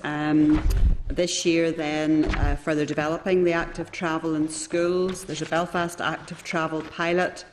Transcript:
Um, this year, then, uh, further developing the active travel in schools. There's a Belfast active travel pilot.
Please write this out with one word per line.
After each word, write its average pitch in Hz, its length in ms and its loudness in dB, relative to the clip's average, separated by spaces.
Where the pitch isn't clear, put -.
Um, 151 580 2
this - 380 -2
year, 165 260 4
then, 156 540 2
uh, - 320 2
further 151 280 0
developing 160 580 0
the 170 100 4
active 165 380 -4
travel 160 440 -2
in 151 140 0
schools. 180 760 -2
There's 151 160 -6
a 151 60 -6
Belfast 170 520 -2
active - 440 -6
travel 160 380 -4
pilot. 175 720 -2